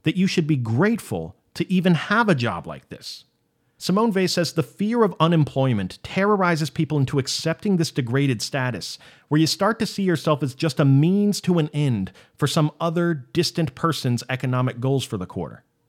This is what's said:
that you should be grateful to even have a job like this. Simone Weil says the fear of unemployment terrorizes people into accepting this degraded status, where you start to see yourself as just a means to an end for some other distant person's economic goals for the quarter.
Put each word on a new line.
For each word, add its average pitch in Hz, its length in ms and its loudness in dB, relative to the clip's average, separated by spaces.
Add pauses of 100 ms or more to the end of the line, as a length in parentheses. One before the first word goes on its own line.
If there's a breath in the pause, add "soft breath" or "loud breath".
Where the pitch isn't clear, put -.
that 160 140 0
you 185 100 2
should 165 180 0
be 143 120 2
grateful 113 800 -2 (160)
to 175 180 -6
even 180 240 4
have 214 320 0
a 180 80 4
job 110 320 -4
like - 220 -14
this. - 340 -16 (540)
Simone 214 340 0
Weil 185 160 2
says 175 260 -2
the 160 80 0
fear 226 420 0
of 180 160 2
unemployment 135 840 2
terrorizes 185 680 0
people 151 300 -2
into 135 180 0
accepting 160 600 -2
this 165 120 0
degraded 131 500 0
status, 127 600 -6 (280 loud breath)
where 151 140 2
you 156 60 4
start 214 320 -2
to 208 80 -2
see - 160 -6
yourself 156 400 0
as 127 100 -4
just - 260 -2
a 139 60 4
means 180 560 4
to 180 160 2
an 151 120 2
end 131 420 0 (240 soft breath)
for 147 100 0
some 151 340 2
other 170 360 0
distant 165 580 -2
person's 131 560 -2
economic 127 500 -2
goals 131 240 0
for 110 140 -6
the 90 80 -6
quarter. 67 380 -10 (260)